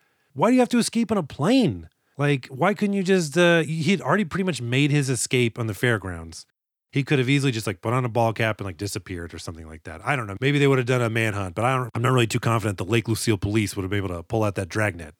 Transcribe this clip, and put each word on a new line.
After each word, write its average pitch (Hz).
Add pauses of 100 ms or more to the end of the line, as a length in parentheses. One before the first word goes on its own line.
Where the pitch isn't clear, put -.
(320)
why 156
do 254
you 254
have 247
to 247
escape 226
on 208
a 180
plane? 143 (280)
Like, 143
why 170
couldn't 202
you 196
just, 170
uh, 170
he 160
had 175
already 180
pretty 175
much 170
made 131
his 143
escape 123
on 113
the 104
fairgrounds. 90 (440)
He 139
could 147
have 123
easily 139
just, 110
like, 101
put 117
on 127
a 120
ball 113
cap 110
and, 98
like, 87
disappeared 90
or 82
something 80
like 78
that. 82
I 135
don't 117
know. 98
Maybe 143
they 139
would 135
have 123
done 127
a 117
manhunt, 101
but 110
I 131
don't, 127
I'm 117
not 131
really 123
too 113
confident 113
the 101
Lake 110
Lucille 107
police 104
would 95
have 92
been 101
able 90
to 85
pull 110
out 101
that 95
dragnet, 85